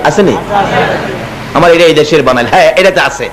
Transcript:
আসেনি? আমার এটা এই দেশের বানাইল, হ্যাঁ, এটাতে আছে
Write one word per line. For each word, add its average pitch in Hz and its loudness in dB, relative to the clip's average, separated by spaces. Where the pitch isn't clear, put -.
আসেনি? 151 0
আমার 165 2
এটা 170 4
এই 160 4
দেশের 151 2
বানাইল, 123 0
হ্যাঁ, 160 2
এটাতে 185 2
আছে 135 -4